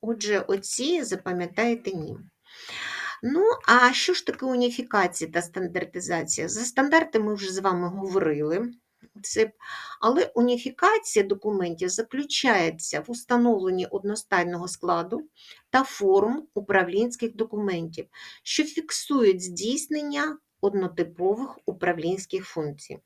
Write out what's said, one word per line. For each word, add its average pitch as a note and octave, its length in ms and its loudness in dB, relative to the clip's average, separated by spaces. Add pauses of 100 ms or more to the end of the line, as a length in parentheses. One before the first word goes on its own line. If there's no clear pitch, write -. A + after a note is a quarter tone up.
Отже, G#3 380 0
оці C4 640 -2
запам'ятаєте F#3+ 880 -2
ні. D#3+ 260 -8 (1040)
Ну, D#4 220 2 (220)
а B3 260 8
що - 200 0
ж - 120 -2
таке - 200 -4
уніфікація A#3+ 880 0
та E3+ 100 0
стандартизація? F3 1080 -4
За G#3+ 120 -4
стандарти C#4+ 580 2
ми G#3+ 140 0
вже G3 180 -6
з F#3+ 80 -4
вами F3+ 280 0
говорили. F#3 840 0 (500)
Це, G#3+ 300 0 (500)
але C4+ 340 2
уніфікація B3 920 2
документів F#3 640 -2
заключається G#3+ 1080 0
в A#3+ 120 -10
установленні A3+ 760 2
одностайного F#3 840 -2
складу F3+ 600 -2 (400)
та C4 140 4
форм G#3 680 2
управлінських G3+ 840 0
документів, G3+ 680 -4 (380)
що - 200 -2
фіксують B3+ 800 2
здійснення C#4+ 960 -4 (240)
однотипових G3 1040 -2
управлінських F3+ 800 -2
функцій. - 600 -8